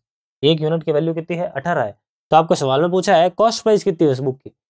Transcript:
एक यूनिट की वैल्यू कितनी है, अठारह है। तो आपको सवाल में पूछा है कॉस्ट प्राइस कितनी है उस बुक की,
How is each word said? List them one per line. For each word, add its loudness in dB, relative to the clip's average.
एक 2
यूनिट -2
की -2
वैल्यू 0
कितनी -8
है, -6
अठारह -4
है। -6
तो 4
आपको 4
सवाल 0
में 0
पूछा 0
है 2
कॉस्ट -2
प्राइस 0
कितनी 0
है 2
उस -4
बुक -4
की, -20